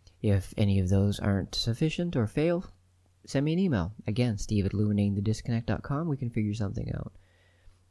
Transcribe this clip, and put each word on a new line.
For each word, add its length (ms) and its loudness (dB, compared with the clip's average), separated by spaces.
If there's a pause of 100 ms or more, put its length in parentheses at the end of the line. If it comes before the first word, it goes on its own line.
(220)
If 340 0
any 220 4
of 100 2
those 320 4
aren't 340 0
sufficient 640 0
or 100 2
fail, 380 0 (640)
send 180 0
me 80 2
an 60 2
email. 360 2 (120)
Again, 320 0
steve 260 0
at 80 0
illuminatingthedisconnect 920 0
dot 160 -2
com. 260 -4
We 80 -2
can 140 -6
figure 240 -2
something 400 -4
out. 180 -8 (800)